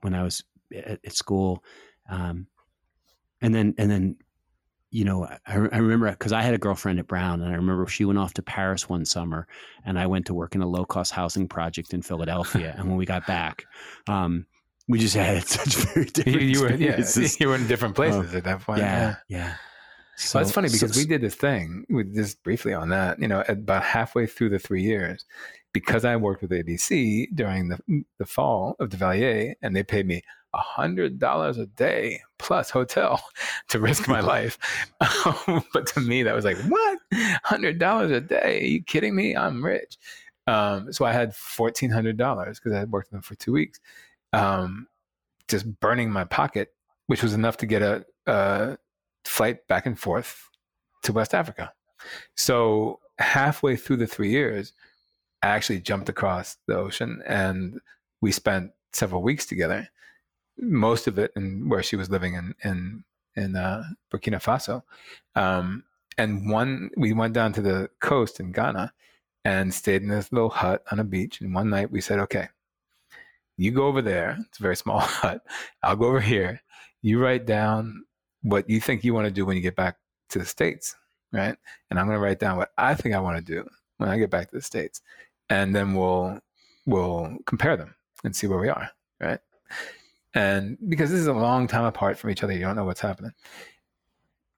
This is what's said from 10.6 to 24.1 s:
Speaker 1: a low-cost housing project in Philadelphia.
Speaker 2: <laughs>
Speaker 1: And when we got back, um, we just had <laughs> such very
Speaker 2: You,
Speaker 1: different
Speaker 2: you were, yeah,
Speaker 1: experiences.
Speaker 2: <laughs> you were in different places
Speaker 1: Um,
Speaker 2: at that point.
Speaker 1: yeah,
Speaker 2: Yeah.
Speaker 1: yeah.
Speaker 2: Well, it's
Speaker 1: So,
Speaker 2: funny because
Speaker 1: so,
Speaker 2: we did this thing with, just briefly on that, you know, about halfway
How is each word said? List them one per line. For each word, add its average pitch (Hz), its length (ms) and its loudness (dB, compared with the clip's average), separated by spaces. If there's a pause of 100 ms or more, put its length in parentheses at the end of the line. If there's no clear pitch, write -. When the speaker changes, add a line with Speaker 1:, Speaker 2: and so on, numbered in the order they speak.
Speaker 1:
a 90 60 0
low-cost 90 440 -2
housing 90 360 -2
project 85 460 -6
in 90 80 -4
Philadelphia. 82 760 -4
Speaker 2:
<laughs> - 20 -10
Speaker 1:
And 95 100 -4
when 92 100 0
we 92 80 0
got 90 220 -2
back, 85 380 -4 (420)
um, 87 380 0 (420)
we 120 100 4
just 110 180 4
had 95 280 2
<laughs> - 40 -8
such - 280 0
very - 300 2
Speaker 2:
You, - 60 -14
Speaker 1:
different 135 300 4
Speaker 2:
you 135 200 4
were, 123 120 4
yeah, 143 160 4 (100)
Speaker 1:
experiences. 117 400 2
Speaker 2:
<laughs> - 0 -
you 147 100 4
were 131 60 4
in 123 120 0
different 117 280 0
places 101 360 2
Speaker 1:
Um, 92 60 -4
Speaker 2:
at 87 80 -2
that 95 160 -2
point. 107 180 -2
Speaker 1:
yeah, 104 360 2 (120)
Speaker 2:
Yeah. 95 100 -8
Speaker 1:
yeah. 87 160 -6 (800)
Speaker 2:
Well, 135 80 4
it's 98 100 2
Speaker 1:
So, - 40 -2
Speaker 2:
funny 190 140 4
because 110 260 2
Speaker 1:
so, 123 40 4
Speaker 2:
we 147 60 4
did 156 160 2
this 107 140 0
thing 110 540 -2
with, 107 240 0
just 104 300 -2
briefly 117 300 -2
on 82 160 -2
that, 95 320 0
you - 60 0
know, 98 200 2
about 98 360 0
halfway 117 440 0